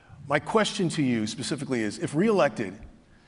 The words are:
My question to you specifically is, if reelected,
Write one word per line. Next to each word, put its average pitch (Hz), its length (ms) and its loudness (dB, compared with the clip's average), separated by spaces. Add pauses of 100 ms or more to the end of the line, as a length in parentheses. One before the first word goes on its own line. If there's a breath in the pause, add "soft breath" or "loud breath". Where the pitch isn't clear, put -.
(260 soft breath)
My 143 120 2
question 196 520 2
to 151 120 0
you 120 240 2
specifically 123 560 -4
is, 104 160 -4
if 147 160 -6
reelected, 147 580 2 (560 soft breath)